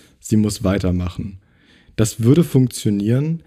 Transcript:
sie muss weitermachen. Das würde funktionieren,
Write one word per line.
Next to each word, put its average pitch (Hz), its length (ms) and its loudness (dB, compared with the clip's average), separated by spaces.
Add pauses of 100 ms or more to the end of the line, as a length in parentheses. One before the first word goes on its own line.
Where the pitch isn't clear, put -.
(200)
sie - 160 -2
muss 107 300 0
weitermachen. 92 760 -4 (560)
Das 110 280 -2
würde 151 200 6
funktionieren, 127 1040 0